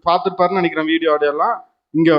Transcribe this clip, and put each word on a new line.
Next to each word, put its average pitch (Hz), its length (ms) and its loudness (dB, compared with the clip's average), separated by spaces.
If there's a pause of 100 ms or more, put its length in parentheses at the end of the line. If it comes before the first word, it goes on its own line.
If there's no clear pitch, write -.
பார்த்துருப்பாருன்னு 180 540 0
நினைக்கிறேன் 160 320 -2
வீடியோ, 160 220 0
ஆடியோ 147 180 0
எல்லாம். 202 220 -2 (420)
இங்க, 165 200 4